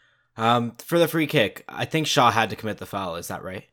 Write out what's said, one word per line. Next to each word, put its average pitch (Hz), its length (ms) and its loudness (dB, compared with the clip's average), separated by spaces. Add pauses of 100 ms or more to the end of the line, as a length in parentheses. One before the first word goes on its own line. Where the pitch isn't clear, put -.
(380)
Um, 117 400 0
for - 200 -2
the 165 120 4
free 160 180 0
kick, 113 400 0
I - 160 -6
think 156 240 -2
Shaw 123 240 6
had 110 200 2
to 104 40 -10
commit 104 220 -6
the 95 80 -14
foul. 92 320 -6
Is 87 100 -10
that 92 160 -10
right? 92 300 -12